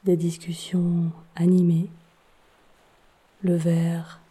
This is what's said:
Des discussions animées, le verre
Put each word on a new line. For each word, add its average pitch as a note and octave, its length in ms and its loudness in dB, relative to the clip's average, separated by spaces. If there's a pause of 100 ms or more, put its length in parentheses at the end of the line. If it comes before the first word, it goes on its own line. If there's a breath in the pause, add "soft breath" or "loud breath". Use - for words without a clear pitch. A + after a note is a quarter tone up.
Des F#3 120 2
discussions E3+ 960 -2 (220)
animées, F3 560 2 (1500)
le F3 140 0
verre E3 760 -2